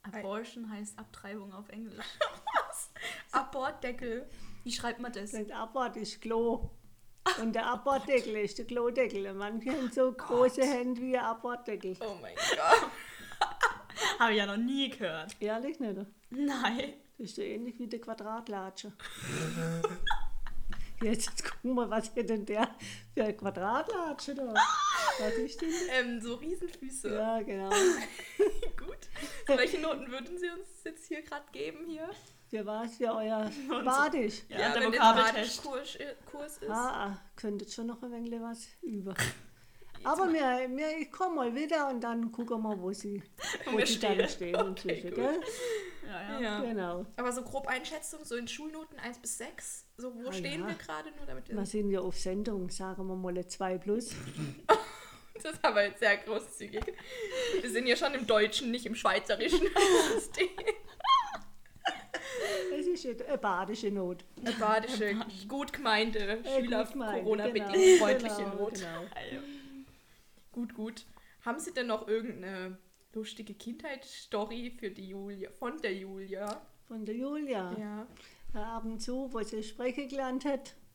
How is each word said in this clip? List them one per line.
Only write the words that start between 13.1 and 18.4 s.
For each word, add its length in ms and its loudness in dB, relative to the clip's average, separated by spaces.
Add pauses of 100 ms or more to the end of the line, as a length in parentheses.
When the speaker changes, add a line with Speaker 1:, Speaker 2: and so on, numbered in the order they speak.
Speaker 1:
<laughs> 760 2
Hab 120 6
ich 60 6
ja 100 6
noch 120 -2
nie 320 2
gehört. 500 -4
Speaker 3:
Ehrlich 400 -2
nicht? 160 -2 (320)
Speaker 1:
Nein. 640 0 (240)
Speaker 3:
Das 140 -8
ist 60 -12
so 60 -4
ähnlich 360 -6
wie 80 -6
der 160 -6
Quadratlatsche. 960 -8